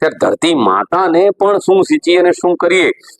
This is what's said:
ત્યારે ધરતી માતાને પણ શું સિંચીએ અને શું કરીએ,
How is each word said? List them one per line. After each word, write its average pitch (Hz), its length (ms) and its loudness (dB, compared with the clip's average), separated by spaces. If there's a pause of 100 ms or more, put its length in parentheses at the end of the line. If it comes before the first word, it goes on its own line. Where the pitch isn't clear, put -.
ત્યારે 147 260 -2
ધરતી 156 280 0
માતાને 160 760 0
પણ 196 280 0
શું 185 260 2
સિંચીએ 170 340 0
અને 175 140 2
શું 180 240 -2
કરીએ, 175 340 0 (300)